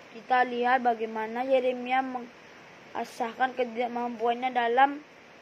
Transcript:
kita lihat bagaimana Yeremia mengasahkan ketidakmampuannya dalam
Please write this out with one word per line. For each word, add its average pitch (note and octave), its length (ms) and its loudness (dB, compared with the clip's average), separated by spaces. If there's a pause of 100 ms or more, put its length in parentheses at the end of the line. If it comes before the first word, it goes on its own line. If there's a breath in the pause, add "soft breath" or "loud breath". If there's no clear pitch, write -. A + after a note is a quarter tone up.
(140)
kita B3+ 320 2
lihat B3 400 0
bagaimana A3+ 560 -2
Yeremia B3+ 640 2
mengasahkan B3 1500 -6
ketidakmampuannya A#3+ 960 -2
dalam B3+ 480 4 (400)